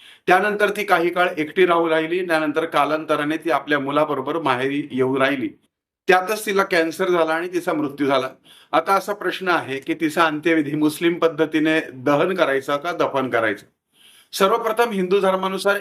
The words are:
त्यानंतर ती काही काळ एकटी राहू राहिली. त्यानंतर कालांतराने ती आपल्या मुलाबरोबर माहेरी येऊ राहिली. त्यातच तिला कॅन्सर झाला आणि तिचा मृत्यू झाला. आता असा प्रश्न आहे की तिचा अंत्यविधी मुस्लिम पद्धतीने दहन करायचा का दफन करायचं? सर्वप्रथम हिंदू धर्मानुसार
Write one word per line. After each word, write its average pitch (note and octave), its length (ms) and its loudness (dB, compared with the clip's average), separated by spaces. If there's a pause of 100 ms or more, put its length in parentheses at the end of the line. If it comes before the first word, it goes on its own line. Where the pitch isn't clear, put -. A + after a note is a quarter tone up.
(260)
त्यानंतर G3+ 440 2
ती G3+ 140 -4
काही F3 260 2
काळ F3+ 260 2
एकटी D#3 300 2
राहू E3+ 240 2
राहिली. D#3+ 360 0
त्यानंतर D#3 380 0
कालांतराने D3+ 720 0
ती D#3+ 140 -4
आपल्या D3 280 0
मुलाबरोबर C#3+ 600 0
माहेरी C#3 520 -2
येऊ C3 280 0
राहिली. C3 300 0 (600)
त्यातच F#3 380 2
तिला G3 160 0
कॅन्सर F3 480 0
झाला D#3+ 220 2
आणि E3 160 -4
तिचा F3 240 -4
मृत्यू C#3+ 340 -2
झाला. C3+ 220 2 (440)
आता D#3+ 220 2
असा G3 180 -2
प्रश्न F#3 360 -6
आहे C3+ 300 0
की D#3+ 160 -6
तिचा D#3+ 300 0
अंत्यविधी D3+ 520 0
मुस्लिम D#3 420 0
पद्धतीने D#3 600 2 (140)
दहन C#3+ 400 0
करायचा C#3+ 420 0
का F3 160 -4
दफन C3+ 380 0
करायचं? A2+ 360 0 (680)
सर्वप्रथम A3 580 2
हिंदू F#3+ 300 0
धर्मानुसार F#3+ 600 0